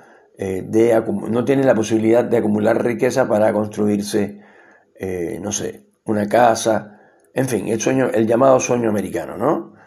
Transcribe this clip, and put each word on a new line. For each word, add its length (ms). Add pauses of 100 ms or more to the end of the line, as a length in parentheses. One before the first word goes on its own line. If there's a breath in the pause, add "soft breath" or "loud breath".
(380 loud breath)
eh, 280
de 300
acumu-, 320
no 160
tienen 220
la 100
posibilidad 480
de 140
acumular 440
riqueza 460
para 240
construirse, 920 (540 loud breath)
eh, 460
no 100
sé, 380 (160)
una 240
casa, 640 (400 loud breath)
en 160
fin, 180
el 140
sueño, 320
el 120
llamado 360
sueño 280
americano, 480
¿no? 360 (140 soft breath)